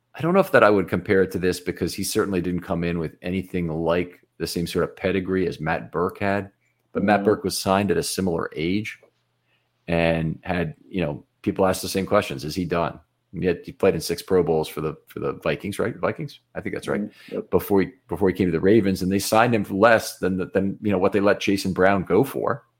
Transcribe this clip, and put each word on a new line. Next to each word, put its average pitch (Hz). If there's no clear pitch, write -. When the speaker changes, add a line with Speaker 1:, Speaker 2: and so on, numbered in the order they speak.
Speaker 1:
I -
don't 165
know 196
if 185
that 123
I 104
would 98
compare 95
it 92
to 90
this 90
because 87
he 98
certainly 98
didn't 87
come 85
in 85
with 78
anything 90
like 82
the 82
same 85
sort 85
of -
pedigree 92
as -
Matt 78
Burke 87
had. 98
But -
Matt 101
Speaker 2:
Mm. -
Speaker 1:
Burke 104
was 92
signed 98
at 85
a 82
similar 85
age 92
and 82
had, 87
you 95
know, 76
people 101
asked 95
the 95
same 95
questions. 87
Is 78
he 92
done? 85
Yet 87
he -
played -
in 80
six -
Pro 90
Bowls 80
for -
the, 78
for -
the 71
Vikings, 85
right? 95
Vikings? 104
I -
think 98
that's -
right. -
Speaker 2:
Mm, -
yep. -
Speaker 1:
Before 95
he, 90
before 92
he 90
came 101
to 85
the 80
Ravens, 95
and 92
they 98
signed 113
him 107
for 101
less 110
than 92
the, 90
than, 98
you 104
know, 92
what 95
they 104
let 98
Jason 98
Brown 92
go 95
for -